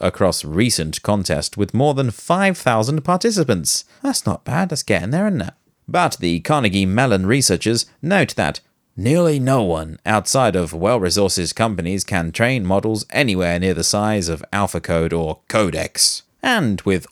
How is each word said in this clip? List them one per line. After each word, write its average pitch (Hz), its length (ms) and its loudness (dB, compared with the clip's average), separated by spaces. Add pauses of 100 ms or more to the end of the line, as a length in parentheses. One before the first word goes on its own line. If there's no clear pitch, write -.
across 92 420 0
recent 80 600 -2
contest 90 520 -2
with 101 180 -4
more 143 200 2
than 131 180 0
five 185 460 0
thousand 127 480 0
participants. 175 800 0 (160)
That's 277 240 -2
not - 200 -2
bad, 175 240 -2
that's 156 140 -6
getting 95 280 0
there, 190 160 0
isn't 170 140 0
it? - 120 -6 (340)
But - 320 0
the 85 220 2
Carnegie 101 440 2
Mellon 101 400 2
researchers 113 600 2 (160)
note 165 340 0
that 78 240 -2 (400)
nearly 151 380 2
no 131 240 2
one 80 460 -4
outside 107 480 2
of 85 180 -2
well-resourced 98 800 0
companies 95 500 -2
can 82 280 -2
train 120 340 0
models 104 460 0
anywhere 92 480 0
near 92 160 2
the 82 80 -2
size 104 440 0
of 80 240 -4
AlphaCode 85 640 0
or 80 340 -4
Codex. - 760 -2 (180)
And 185 400 0
with 95 300 0